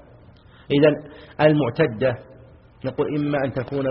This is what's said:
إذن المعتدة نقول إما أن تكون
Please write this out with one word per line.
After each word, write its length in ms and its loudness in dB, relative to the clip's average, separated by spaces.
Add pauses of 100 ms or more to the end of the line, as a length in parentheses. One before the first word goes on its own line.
(720)
إذن 240 4 (460)
المعتدة 760 2 (680)
نقول 340 -4
إما 260 -2
أن 80 -4
تكون 380 -4